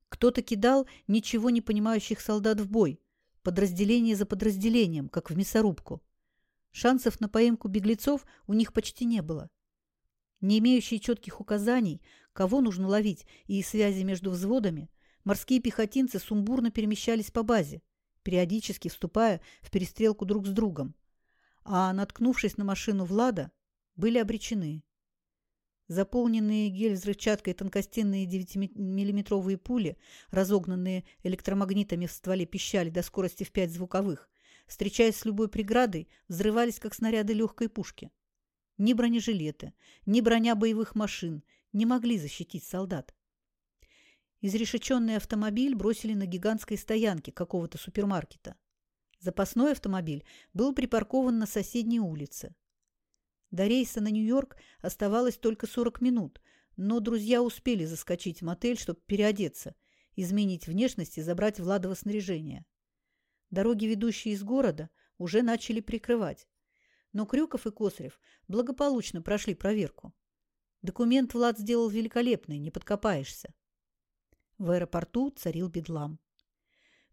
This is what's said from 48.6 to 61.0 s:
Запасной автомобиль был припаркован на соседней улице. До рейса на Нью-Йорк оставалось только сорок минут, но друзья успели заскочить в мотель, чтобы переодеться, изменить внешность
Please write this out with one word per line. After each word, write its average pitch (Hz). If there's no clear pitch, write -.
Запасной 196
автомобиль 180
был 254
припаркован 240
на 214
соседней 233
улице. 156
До 185
рейса 233
на 208
Нью-Йорк 220
оставалось 214
только 226
сорок 240
минут, 240
но 208
друзья 226
успели 226
заскочить 165
в 170
мотель, 240
чтобы -
переодеться, 208
изменить 190
внешность 190